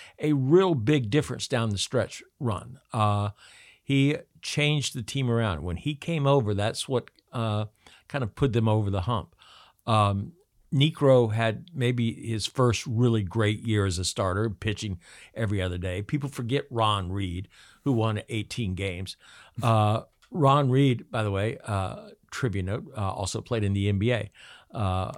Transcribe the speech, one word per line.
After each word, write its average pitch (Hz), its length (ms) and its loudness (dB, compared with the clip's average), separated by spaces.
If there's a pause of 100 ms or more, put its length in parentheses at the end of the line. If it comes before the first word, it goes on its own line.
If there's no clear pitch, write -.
(200)
a 151 140 0
real 160 420 6
big 123 340 2
difference 135 380 0
down 117 220 0
the 101 80 -2
stretch - 440 -2 (180)
run. 123 400 -4 (120)
Uh, 104 380 0 (540)
he 139 340 2 (240)
changed 147 540 -2
the 120 80 -8
team 131 260 -2
around. 107 340 0
When 87 140 -4
he 147 180 -4
came 147 320 -2
over, 123 260 4
that's 101 360 -2
what, 123 200 -2 (220)
uh, 107 340 -2 (440)
kind 139 140 -4
of 104 120 -6
put 139 160 2
them 110 160 2
over 107 220 2
the 98 120 0
hump. 117 320 -4 (540)
Um, 104 460 0 (400)
Niekro 135 580 4
had 113 420 -2
maybe 120 380 0
his 113 360 -6
first 120 380 2
really 113 380 2
great 104 420 0
year 104 200 2
as 90 120 0
a 92 60 -4
starter, 98 460 0
pitching 101 500 -6 (340)
every 104 280 -2
other 90 160 -2
day. 92 240 -6
People 143 260 -4
forget 135 420 -4
Ron 104 440 0
Reed, 95 340 -6 (380)
who 139 80 2
won 110 340 0
eighteen 107 480 -6
games. 92 400 -8 (480)
Uh, 110 380 4 (300)
Ron 143 380 4
Reed, 131 400 4
by 110 140 -2
the 104 80 -2
way, 101 340 -2
uh, 98 440 -4 (200)
trivia 98 340 -4
note, 101 340 -6
uh, 98 140 -2
also 98 280 -6
played 110 240 -4
in 98 80 0
the 101 160 0
N 98 120 2
B 113 120 2
A. 104 200 -4 (420)
Uh, 92 440 -4